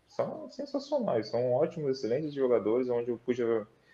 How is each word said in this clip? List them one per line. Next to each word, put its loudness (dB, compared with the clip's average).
São -6
sensacionais, -2
são 2
ótimos, 0
excelentes -2
jogadores, 2
onde -2
eu -2
pude -2